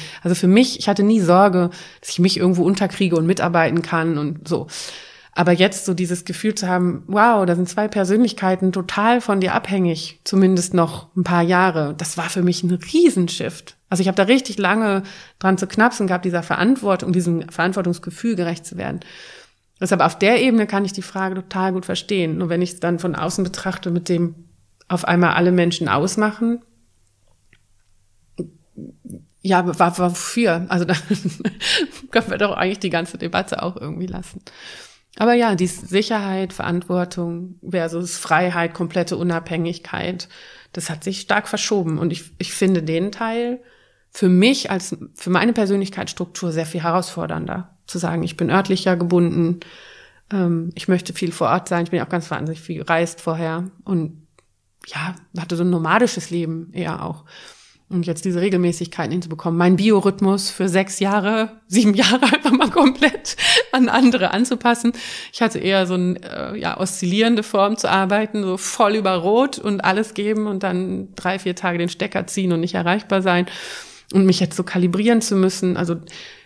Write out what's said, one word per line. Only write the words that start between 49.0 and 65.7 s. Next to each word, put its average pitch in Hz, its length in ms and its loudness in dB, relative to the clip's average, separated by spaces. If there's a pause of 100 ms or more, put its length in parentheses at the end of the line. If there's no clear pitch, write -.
ähm, 170 440 0
ich - 120 -10
möchte 180 260 0
viel 170 200 -4
vor 147 160 0
Ort - 180 0
sein, 170 160 0
ich 170 80 -6
bin 180 60 0
ja 127 80 -2
auch 151 40 -10
ganz 170 220 -6
wahnsinnig 160 300 -6
viel 160 160 -10
gereist 165 440 -2
vorher 165 440 -4 (180)
und 165 420 -4 (600)
ja, 165 280 -8 (220)
hatte 170 200 -6
so 170 60 0
ein 180 60 2
nomadisches 175 600 2
Leben 165 420 -4
eher 170 320 -6
auch. - 220 -10 (600)
Und 175 200 -2
jetzt 160 180 -6
diese 175 160 0
Regelmäßigkeiten 175 720 0
hinzubekommen, 165 460 -4
mein 180 180 6
Biorhythmus 196 720 2
für 196 200 -2
sechs 190 300 0
Jahre, 208 680 0
sieben 208 260 4
Jahre 220 300 2
<laughs> 233 100 4
einfach 302 180 0
mal 254 180 4
komplett - 640 2 (380)
an 254 160 4
andere 240 420 4
anzupassen. 233 600 0 (400)
Ich - 80 -10
hatte 226 180 0
eher 190 260 2